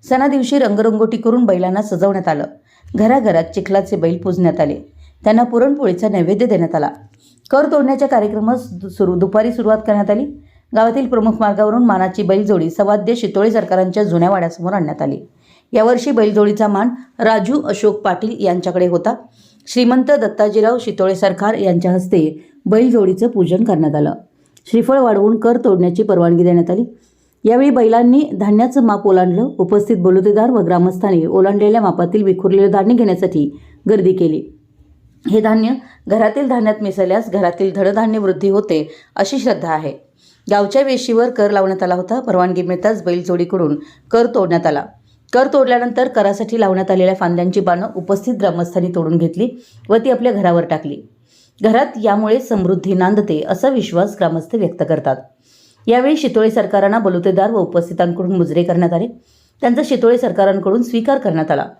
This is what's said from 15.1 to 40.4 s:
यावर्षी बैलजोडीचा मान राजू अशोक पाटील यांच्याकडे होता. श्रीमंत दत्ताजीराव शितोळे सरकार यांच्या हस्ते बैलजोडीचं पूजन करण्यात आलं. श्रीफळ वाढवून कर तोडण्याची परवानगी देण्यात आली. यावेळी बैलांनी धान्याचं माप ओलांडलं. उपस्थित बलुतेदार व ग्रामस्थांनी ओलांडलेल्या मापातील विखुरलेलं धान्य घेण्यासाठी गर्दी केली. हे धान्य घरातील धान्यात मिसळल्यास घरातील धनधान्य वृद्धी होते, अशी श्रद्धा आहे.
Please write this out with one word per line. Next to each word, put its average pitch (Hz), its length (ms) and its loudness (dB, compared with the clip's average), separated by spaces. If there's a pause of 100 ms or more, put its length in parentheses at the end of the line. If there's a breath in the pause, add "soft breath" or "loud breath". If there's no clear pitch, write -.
यावर्षी 240 380 2
बैलजोडीचा 208 580 2
मान 202 200 0 (300 loud breath)
राजू 220 440 0
अशोक 208 380 -2
पाटील 220 440 -4
यांच्याकडे 180 420 0
होता. 175 280 0 (520 soft breath)
श्रीमंत 247 380 2
दत्ताजीराव 220 760 2
शितोळे 190 340 -2
सरकार 196 400 0
यांच्या 180 380 0
हस्ते 175 580 0 (160)
बैलजोडीचं 220 640 2
पूजन 190 360 0
करण्यात 160 300 0
आलं. 151 180 0 (580 soft breath)
श्रीफळ 247 280 2
वाढवून 220 420 2
कर 233 240 2
तोडण्याची 180 380 2
परवानगी 175 420 2
देण्यात 175 260 2
आली. 208 140 -2 (600 soft breath)
यावेळी 247 260 4
बैलांनी 240 600 4 (100)
धान्याचं 226 420 2
माप 208 240 0
ओलांडलं. 185 420 2 (100)
उपस्थित 208 400 2
बलुतेदार 196 520 2
व 240 100 2
ग्रामस्थांनी 180 680 0
ओलांडलेल्या 202 540 2
मापातील 180 420 0
विखुरलेलं 196 480 2
धान्य 202 240 2
घेण्यासाठी 180 640 0 (320 loud breath)
गर्दी 185 220 2
केली. 165 300 0 (880)
हे 214 100 2
धान्य 220 280 0 (400 loud breath)
घरातील 214 400 0
धान्यात 214 340 0
मिसळल्यास 196 480 -2
घरातील 185 420 -2
धनधान्य 208 460 0
वृद्धी 190 300 -2
होते, 190 460 -2 (220 loud breath)
अशी 202 220 -2
श्रद्धा 214 340 -2
आहे. 151 200 -4 (580 soft breath)